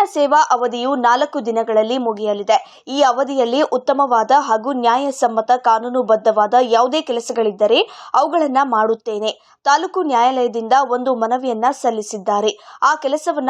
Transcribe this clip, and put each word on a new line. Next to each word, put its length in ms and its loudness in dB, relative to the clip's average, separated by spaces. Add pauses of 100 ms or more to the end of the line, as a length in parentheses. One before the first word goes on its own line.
ಸೇವಾ 460 2
ಅವಧಿಯು 440 0
ನಾಲ್ಕು 500 0
ದಿನಗಳಲ್ಲಿ 520 0
ಮುಗಿಯಲಿದೆ. 880 -2
ಈ 140 -2
ಅವಧಿಯಲ್ಲಿ 600 0
ಉತ್ತಮವಾದ 760 0
ಹಾಗೂ 360 -2
ನ್ಯಾಯಸಮ್ಮತ 840 0
ಕಾನೂನುಬದ್ಧವಾದ 1040 0
ಯಾವುದೇ 400 2
ಕೆಲಸಗಳಿದ್ದರೆ 1120 -2
ಅವುಗಳನ್ನ 500 0
ಮಾಡುತ್ತೇನೆ. 1000 -4
ತಾಲೂಕು 400 0
ನ್ಯಾಯಾಲಯದಿಂದ 680 0 (160)
ಒಂದು 260 -2
ಮನವಿಯನ್ನ 560 -4
ಸಲ್ಲಿಸಿದ್ದಾರೆ, 1120 -4
ಆ 120 2
ಕೆಲಸವನ್ನ 540 -4